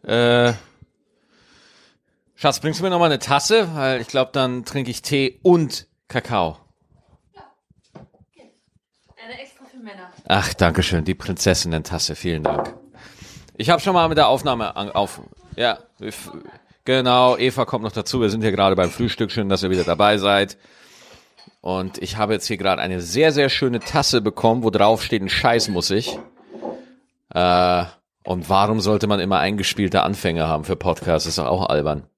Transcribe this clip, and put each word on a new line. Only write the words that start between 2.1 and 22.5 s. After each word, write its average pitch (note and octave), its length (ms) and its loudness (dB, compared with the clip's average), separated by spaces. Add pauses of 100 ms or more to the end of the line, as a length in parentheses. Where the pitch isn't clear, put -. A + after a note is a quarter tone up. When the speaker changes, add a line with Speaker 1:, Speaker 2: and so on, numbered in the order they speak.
Speaker 1:
Schatz, - 260 0
bringst D#3 180 -4
du F3 60 -4
mir F#3+ 40 0
noch F3 100 0
mal E3+ 60 6
eine D3+ 140 2
Tasse? F3+ 560 2
Weil C3 260 0
ich A2 60 -10
glaub, C3 260 0
dann B2 300 -2
trinke C3 260 -6
ich - 120 -8
Tee C3+ 420 -2
und E3+ 440 2 (200)
Kakao. F#2 500 -2 (2750)
Speaker 2:
Eine B3 160 -18
extra C4+ 240 -20
für C4 120 -20
Männer. G3 320 -18 (180)
Speaker 1:
Ach, - 260 0
danke E2+ 280 2
schön. E2 220 -2
Die F#2 100 -2
Prinzessinnen-Tasse. E2 1040 -2
Vielen E2 280 -4
Dank. D2+ 300 -4 (840)
Ich A#2 120 -2
hab E3+ 120 4
schon G3 120 0
mal E3 140 4
mit D#3 100 0
der D3 120 6
Aufnahme A#2+ 460 0
an-, G2+ 160 -8
auf, - 300 -2 (340)
ja, A#2 240 0 (220)
f-, - 300 -12 (540)
genau, B2+ 520 4
Eva B2 280 0
kommt A2 180 -6
noch G#2+ 80 -6
dazu. A#2 300 -4
Wir G#2+ 80 2
sind A2 120 -2
hier A2 100 2
gerade F#2+ 260 4
beim F2+ 140 2
Frühstück. A2+ 400 -4
Schön, G#2 180 -2
dass F#2+ 140 0
ihr F#2 60 0
wieder F2+ 140 2
dabei G2+ 340 2
seid. G2 400 0 (1040)
Und F#2 400 -6
ich F2+ 160 -8
habe G#2+ 160 0
jetzt G2 140 -4
hier G#2+ 100 -4